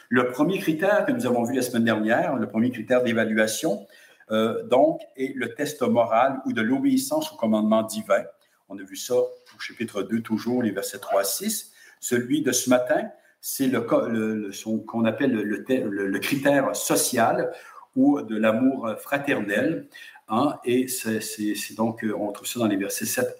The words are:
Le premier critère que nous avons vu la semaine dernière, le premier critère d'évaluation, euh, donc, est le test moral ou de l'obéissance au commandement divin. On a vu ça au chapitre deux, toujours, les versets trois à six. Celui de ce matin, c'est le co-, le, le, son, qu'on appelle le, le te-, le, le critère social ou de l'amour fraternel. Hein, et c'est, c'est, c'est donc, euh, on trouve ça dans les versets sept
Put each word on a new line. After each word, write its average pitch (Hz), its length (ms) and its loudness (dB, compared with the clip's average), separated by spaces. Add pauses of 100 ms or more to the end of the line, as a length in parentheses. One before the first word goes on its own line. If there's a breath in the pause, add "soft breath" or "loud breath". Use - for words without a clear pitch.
(100)
Le 123 220 2
premier 175 260 0
critère 190 480 2
que 151 60 2
nous 120 120 -2
avons 120 200 2
vu 131 100 -2
la 127 80 0
semaine 120 220 0
dernière, 117 520 2
le 107 100 -2
premier 113 240 0
critère 120 320 2
d'évaluation, 110 840 0 (440 soft breath)
euh, 110 340 0
donc, 139 360 4 (160)
est 135 180 -4
le 123 200 -4
test 143 260 -4
moral 120 640 4
ou 127 80 -4
de 113 80 -2
l'obéissance 131 720 0
au - 40 -20
commandement 110 480 2
divin. - 400 0 (440)
On 98 100 -12
a 95 40 -14
vu 95 140 -16
ça - 180 -4
au - 440 -2
chapitre - 440 -6
deux, 113 180 -2
toujours, 113 420 -2
les 107 100 0
versets 98 260 -6
trois - 240 0
à - 20 0
six. - 480 -6 (280 loud breath)
Celui 127 420 0
de 123 100 0
ce - 160 -2
matin, 127 420 2 (300 soft breath)
c'est - 260 -2
le 123 140 2
co-, 113 260 0
le, 110 300 -2
le, 101 160 -6
son, 110 260 -4
qu'on 113 260 -2
appelle 117 280 0
le, 107 100 0
le 104 220 -4
te-, 131 180 0
le, 101 240 -2
le 98 140 0
critère 139 560 2
social 127 760 0 (440 loud breath)
ou 135 240 6
de 110 160 -6
l'amour 113 640 2
fraternel. 139 920 -2 (400 loud breath)
Hein, 127 360 0
et 127 240 2
c'est, 110 320 -2
c'est, 104 340 -4
c'est 104 200 -8
donc, 113 300 -2
euh, 107 120 0
on 104 160 -4
trouve - 140 -12
ça - 140 -4
dans 113 60 4
les 101 100 4
versets 98 300 -4
sept 123 340 -2